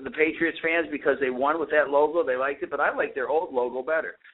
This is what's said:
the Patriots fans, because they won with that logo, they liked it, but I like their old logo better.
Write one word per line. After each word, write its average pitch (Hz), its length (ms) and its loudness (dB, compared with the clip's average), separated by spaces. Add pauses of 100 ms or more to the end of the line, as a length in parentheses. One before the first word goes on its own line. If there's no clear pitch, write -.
the 131 60 -8
Patriots 156 520 0
fans, 165 300 0
because 139 300 2
they 127 80 2
won 139 280 0
with 156 120 -4
that 147 180 4
logo, 151 340 4
they 127 140 0
liked 139 260 -4
it, 175 80 -8
but 143 100 -4
I 202 140 0
like - 200 -2
their 131 160 -2
old 147 240 0
logo 123 280 -2
better. 147 340 -4 (180)